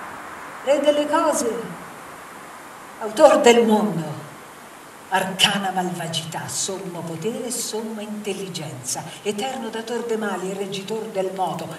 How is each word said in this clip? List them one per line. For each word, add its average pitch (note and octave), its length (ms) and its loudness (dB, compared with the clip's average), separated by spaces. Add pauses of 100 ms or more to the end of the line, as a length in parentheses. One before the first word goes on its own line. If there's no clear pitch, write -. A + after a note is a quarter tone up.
(640)
re C#4 160 6
delle D4 260 6
cose, D4 440 4 (1500)
autor A3+ 420 8
del A#3 240 10
mondo, E3 520 2 (920)
arcana F#3+ 600 0
malvagità, F3 800 -6
sommo F3 520 -8
potere, F#3 500 -6
somma A3 520 -6
intelligenza, F3+ 1000 -6 (200)
eterno A3+ 480 -4
dator A3+ 340 -4
de A3 140 0
mali F#3+ 320 -4
e G3 40 -4
reggitor G3 500 -4
del F#3+ 300 -2
moto. E3+ 320 -2 (120)